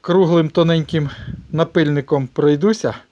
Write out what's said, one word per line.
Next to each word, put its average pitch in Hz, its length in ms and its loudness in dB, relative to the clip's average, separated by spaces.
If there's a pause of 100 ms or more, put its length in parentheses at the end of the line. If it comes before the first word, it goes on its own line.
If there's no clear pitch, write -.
круглим 170 500 2
тоненьким 160 600 0 (400)
напильником 147 760 0
пройдуся 147 680 0 (180)